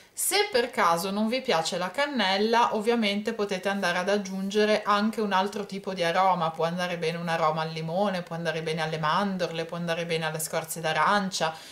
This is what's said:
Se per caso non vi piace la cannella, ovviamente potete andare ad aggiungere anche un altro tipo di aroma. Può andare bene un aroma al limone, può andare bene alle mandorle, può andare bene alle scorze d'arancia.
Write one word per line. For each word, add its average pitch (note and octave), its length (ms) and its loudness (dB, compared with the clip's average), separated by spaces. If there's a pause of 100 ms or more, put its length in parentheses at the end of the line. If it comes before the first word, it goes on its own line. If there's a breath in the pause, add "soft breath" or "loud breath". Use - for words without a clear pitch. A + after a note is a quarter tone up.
(120)
Se G4+ 400 0
per A#3+ 180 2
caso F3+ 400 2
non G#3+ 180 0
vi B3+ 120 0
piace F3 380 0
la F3+ 120 -2
cannella, A3+ 840 2
ovviamente G#3+ 580 0
potete G3+ 380 -2
andare F#3 260 0
ad F#3 140 0
aggiungere G3+ 720 0
anche G#3+ 400 0
un G3+ 100 -2
altro G3+ 320 0
tipo F#3+ 300 -8
di F3+ 80 -4
aroma. E3+ 480 2
Può D#3+ 160 0
andare F3+ 320 -2
bene E3 180 -2
un E3+ 120 -6
aroma E3 340 2
al D#3+ 80 -4
limone, F3 520 -2
può E3+ 140 -8
andare E3 260 -2
bene D#3+ 200 -2
alle D#3+ 160 -2
mandorle, E3 680 0
può E3+ 140 -8
andare E3+ 260 -2
bene E3 220 -2
alle D#3 140 -4
scorze D#3+ 400 -6
d'arancia. E3 720 2 (180 loud breath)